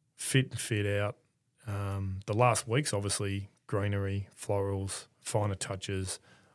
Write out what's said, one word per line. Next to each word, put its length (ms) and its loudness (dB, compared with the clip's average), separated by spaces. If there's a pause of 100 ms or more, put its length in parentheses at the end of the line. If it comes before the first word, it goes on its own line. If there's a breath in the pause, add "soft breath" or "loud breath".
(160)
fit 360 2
and 80 -6
fit 260 0
out. 320 0 (500)
Um, 580 -4
the 80 -2
last 340 4
week's 260 0
obviously 560 -2 (180)
greenery, 600 0 (120)
florals, 680 -2 (120)
finer 360 0
touches, 640 -4 (360 soft breath)